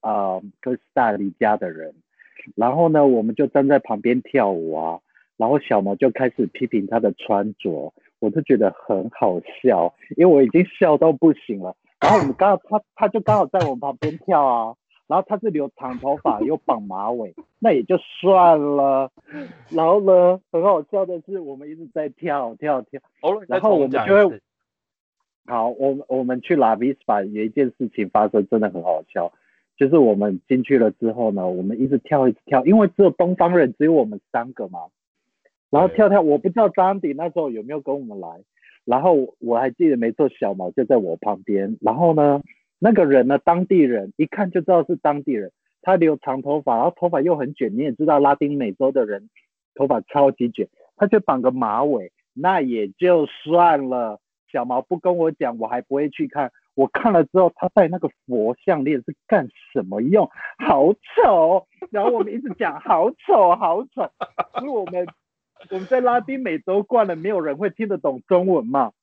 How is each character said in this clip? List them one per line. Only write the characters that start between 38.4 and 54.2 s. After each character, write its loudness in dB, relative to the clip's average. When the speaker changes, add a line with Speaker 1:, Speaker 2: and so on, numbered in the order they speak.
Speaker 1:
然 0
后 2
我 -2
还 0
记 0
得 2
没 -2
错， 0
小 -4
毛 -8
就 -2
在 2
我 -2
旁 -6
边。 -4
然 0
后 2
呢， 2
那 2
个 4
人 4
呢， 2
当 0
地 2
人， 0
一 0
看 -4
就 -2
知 -6
道 4
是 -4
当 -2
地 -4
人， -6
他 2
留 2
长 -8
头 -4
发， -2
然 0
后 0
头 -2
发 -2
又 0
很 -8
卷， -4
你 -4
也 -4
知 -4
道 2
拉 4
丁 -4
美 -4
洲 -2
的 0
人 -10
头 -2
发 -2
超 0
级 -4
卷， -6
他 0
就 2
绑 -2
个 2
马 -2
尾， -4
那 -2
也 -4
就 2
算 0
了。 -6